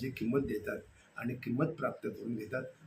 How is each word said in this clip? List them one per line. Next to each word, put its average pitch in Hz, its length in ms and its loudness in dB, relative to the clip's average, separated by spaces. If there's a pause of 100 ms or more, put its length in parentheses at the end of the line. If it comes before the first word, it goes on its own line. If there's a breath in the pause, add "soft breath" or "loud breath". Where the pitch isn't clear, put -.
जे 131 100 0
किंमत 120 360 4
देतात 107 320 0 (380 loud breath)
आणि 120 260 0
किंमत 131 360 2
प्राप्त - 300 -2
करून 110 280 -4
घेतात, 113 260 -2 (240)